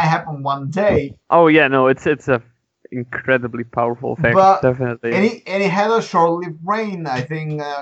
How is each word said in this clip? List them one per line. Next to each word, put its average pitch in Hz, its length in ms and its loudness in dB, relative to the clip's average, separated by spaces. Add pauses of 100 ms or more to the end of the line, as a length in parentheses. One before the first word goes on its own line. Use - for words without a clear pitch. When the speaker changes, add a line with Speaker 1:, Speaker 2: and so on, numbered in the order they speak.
(160)
Speaker 1:
happen 151 280 -8
one 139 260 -6
day. 175 460 -2 (140)
Speaker 2:
Oh 165 180 6
yeah, 156 200 6
no, 131 200 4
it's, 131 200 0
it's 147 220 -2
a 120 120 2 (500)
incredibly 123 760 -2
powerful 120 480 -4
effect, 156 220 2
Speaker 1:
But 190 260 4
Speaker 2:
definitely. 123 520 -2
Speaker 1:
and 196 120 2
it, 233 200 -4
and 196 160 -4
it 190 100 0
had 208 200 0
a 226 100 0
short-lived 170 600 -2
reign. 196 420 -6
I 127 160 -4
think, 156 400 -6
uh, 143 200 -8